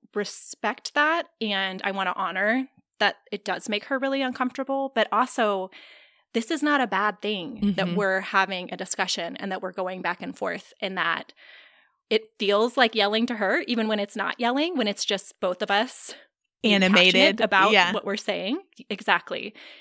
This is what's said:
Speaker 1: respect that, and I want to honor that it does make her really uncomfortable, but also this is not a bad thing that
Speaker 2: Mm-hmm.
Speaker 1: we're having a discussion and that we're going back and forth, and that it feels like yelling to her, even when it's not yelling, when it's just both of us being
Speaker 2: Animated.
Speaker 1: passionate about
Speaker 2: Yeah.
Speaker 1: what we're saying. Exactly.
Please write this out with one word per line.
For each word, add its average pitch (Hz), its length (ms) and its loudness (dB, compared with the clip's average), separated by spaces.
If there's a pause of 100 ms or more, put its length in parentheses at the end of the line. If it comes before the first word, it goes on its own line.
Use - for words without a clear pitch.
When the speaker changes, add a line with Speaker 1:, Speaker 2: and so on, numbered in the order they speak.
(140)
Speaker 1:
respect - 800 -6
that, 311 340 2 (120)
and 190 440 -2
I 196 80 -2
want 190 180 -2
to 175 60 -4
honor 202 520 0 (320)
that 202 160 2 (160)
it 202 120 -8
does 175 260 -4
make 208 160 -4
her 269 120 -2
really 269 240 -2
uncomfortable, 262 720 -4
but 220 180 2
also 208 600 0 (640)
this 226 180 -2
is 294 120 -2
not 294 160 2
a 247 80 2
bad 202 340 -2
thing 202 540 -2
that 185 120 0
Speaker 2:
Mm-hmm. 175 80 -2
Speaker 1:
we're 190 260 2
having 190 500 0
a 180 60 -10
discussion 185 580 -4
and 196 160 -6
that 190 100 -6
we're 180 120 -8
going 185 280 -6
back 180 200 -4
and 175 160 -12
forth, - 420 -6
and 190 180 -6
that 165 360 -2 (760)
it - 200 0 (100)
feels 208 380 2
like 226 180 4
yelling 214 300 2
to 240 100 -4
her, 214 320 0
even 226 220 -2
when 214 100 0
it's 202 160 -6
not 196 240 -4
yelling, 277 380 0
when 220 100 0
it's 202 160 -4
just - 380 -4
both 180 200 -4
of 202 100 -6
us 220 420 -2 (500)
being 214 120 4
Speaker 2:
Animated. 185 380 6 (240)
Speaker 1:
passionate 214 40 0
about 202 320 4
Speaker 2:
Yeah. 180 180 6
Speaker 1:
what 208 140 -4
we're 202 100 -2
saying. 208 460 -4 (280)
Exactly. 196 640 -2 (280)